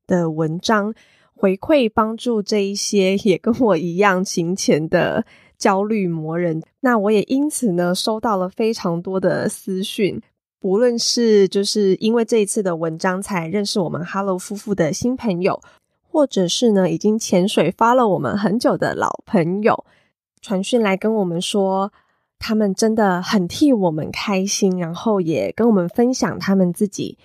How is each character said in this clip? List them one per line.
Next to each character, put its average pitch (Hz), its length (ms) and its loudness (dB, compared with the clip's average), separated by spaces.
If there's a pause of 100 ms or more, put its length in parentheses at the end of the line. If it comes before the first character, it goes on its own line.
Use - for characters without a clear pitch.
的 175 240 0
文 160 300 -2
章 214 340 0 (400)
回 190 220 0
馈 269 360 2
帮 220 240 0
助 226 240 -2
这 202 220 -2
一 202 140 -4
些 196 400 2
也 190 200 2
跟 - 220 0
我 214 180 4
一 170 200 -4
样 190 280 2
行 175 300 -2
前 160 340 0
的 170 360 0 (340)
焦 196 240 2
虑 208 240 -2
魔 165 320 -4
人。 165 240 -2 (180)
那 247 180 2
我 208 140 2
也 208 120 4
因 277 240 0
此 247 220 -2
呢， 175 240 0
收 220 240 -4
到 220 180 -2
了 185 120 -2
非 220 260 -2
常 170 260 -4
多 190 200 -4
的 151 280 0
私 190 360 -6
讯， 214 360 -2 (380)
不 190 180 -2
论 240 220 2
是 220 480 4
就 196 160 0
是 202 380 2
因 220 140 2
为 233 100 2
这 226 140 0
一 208 80 2
次 220 140 -4
的 180 140 -2
文 160 240 -4
章 185 240 -2
才 180 240 -6
认 202 180 -2
识 208 140 -4
我 165 100 0
们 147 160 -6
Hello 196 320 -4
夫 196 200 -10
妇 202 180 -6
的 170 180 0
新 247 240 -4
朋 185 260 -4
友， 185 180 0 (420)
或 302 240 0
者 185 220 0
是 226 240 2
呢， 185 180 2
已 165 80 -2
经 214 180 2
潜 190 300 0
水 180 240 0
follow 233 380 4
我 180 100 2
们 120 180 -2
很 208 220 0
久 240 180 0
的 - 200 -2
老 - 280 -4
朋 180 380 0
友， 214 220 2 (560)
传 190 240 -4
讯 240 180 0
来 190 140 0
跟 220 180 -2
我 208 100 0
们 170 160 -4
说， 190 520 -2 (480)
他 220 160 -4
们 208 180 0
真 220 220 0
的 190 260 2
很 185 240 0
替 285 260 2
我 190 200 2
们 151 180 -6
开 190 340 -2
心， 190 360 0
然 165 120 -6
后 202 280 -2
也 143 320 -2
跟 226 160 2
我 226 40 6
们 180 160 2
分 240 240 0
享 226 280 -4
他 196 160 0
们 180 160 2
自 202 160 -2
己 - 360 -10